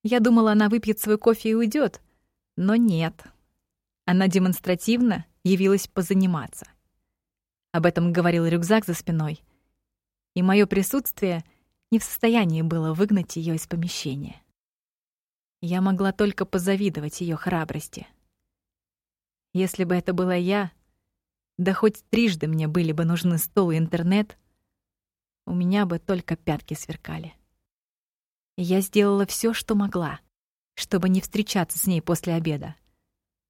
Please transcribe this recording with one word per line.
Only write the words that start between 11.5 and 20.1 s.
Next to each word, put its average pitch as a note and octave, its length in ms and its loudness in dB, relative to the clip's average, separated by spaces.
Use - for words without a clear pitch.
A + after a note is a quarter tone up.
не A3+ 80 2
в - 40 -6
состоянии G3+ 580 0
было D#3+ 300 0
выгнать G3 440 0
её E3 180 -4
из - 140 -6
помещения. D#3+ 760 -8
Я F3 200 -2
могла G3 320 2
только G3+ 320 -2
позавидовать F#3 760 -2
её E3+ 160 -4
храбрости. D#3 720 -6
Если F#3 320 -2
бы F3+ 100 -2
это F3+ 180 -2